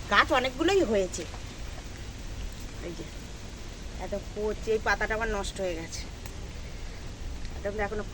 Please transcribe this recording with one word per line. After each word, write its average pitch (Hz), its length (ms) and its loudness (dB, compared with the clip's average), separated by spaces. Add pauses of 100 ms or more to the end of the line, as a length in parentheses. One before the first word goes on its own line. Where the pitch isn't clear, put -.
(120)
গাছ 220 160 8 (100)
অনেকগুলোই 311 520 6
হয়েছে, 185 320 4 (1600)
এই 175 120 -6
যে 165 80 -6 (1000)
এত 190 100 -2 (200)
কচি, 214 400 0
এই 214 120 6
পাতাটা 214 320 4
আমার 220 200 2
নষ্ট 185 260 -2
হয়ে 175 160 0
গেছে, 165 220 -4 (1500)
একদম 202 160 -2 (140)
এখনো 214 280 -2